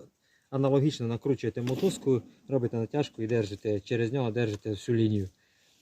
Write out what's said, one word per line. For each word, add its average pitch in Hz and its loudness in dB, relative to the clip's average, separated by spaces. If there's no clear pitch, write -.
аналогічно 135 2
накручуєте 120 -2
мотузку, 127 0
робите 120 0
натяжку 117 -2
і 113 -2
держите, 107 0
через 117 -2
нього 127 0
держите 110 -2
всю 110 -2
лінію. 107 2